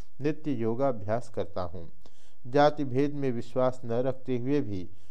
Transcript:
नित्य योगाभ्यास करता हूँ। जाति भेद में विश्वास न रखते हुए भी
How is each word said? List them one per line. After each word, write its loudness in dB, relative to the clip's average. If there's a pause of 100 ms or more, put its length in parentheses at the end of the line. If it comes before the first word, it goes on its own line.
(200)
नित्य 0
योगाभ्यास 0
करता -2
हूँ। -2 (540)
जाति 4
भेद 2
में 0
विश्वास 0
न 0
रखते 0
हुए 2
भी -2 (220)